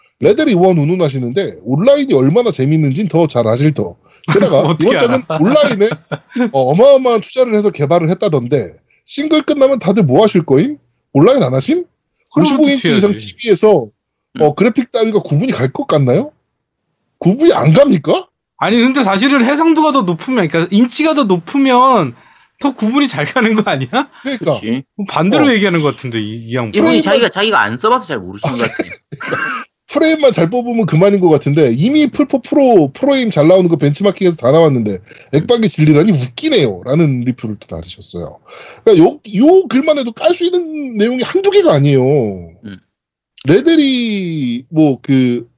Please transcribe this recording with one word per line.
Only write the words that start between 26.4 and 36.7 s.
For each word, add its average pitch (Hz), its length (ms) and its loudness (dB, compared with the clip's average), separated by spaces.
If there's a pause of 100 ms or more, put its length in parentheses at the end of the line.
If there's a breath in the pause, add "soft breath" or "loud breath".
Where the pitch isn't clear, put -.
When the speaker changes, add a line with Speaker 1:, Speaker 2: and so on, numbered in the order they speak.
Speaker 2:
이 120 40 -6
양반. 120 200 -4
Speaker 3:
이분이 208 80 2
Speaker 1:
프레임만 - 200 2
Speaker 3:
자기가, 233 280 0
자기가 202 320 0
안 107 160 -4
써봐서 233 280 -2
잘 147 120 -6
모르시는 101 400 -8
것 113 120 -4
같아. - 60 -12 (340)
Speaker 1:
<laughs> - 600 -10 (220)
프레임만 302 400 2
잘 165 180 0
뽑으면 233 360 -2
그만인 190 320 2
것 180 120 2
같은데 143 460 2
이미 269 360 2
풀포 262 300 -2
프로, 233 500 2
프로임 262 400 -2
잘 151 160 2
나오는 180 200 4
거 165 80 2
벤치마킹에서 170 600 0
다 127 160 0
나왔는데 127 460 2 (340 loud breath)
액박이 226 360 0
진리라니 156 440 2
웃기네요.라는 135 1120 -2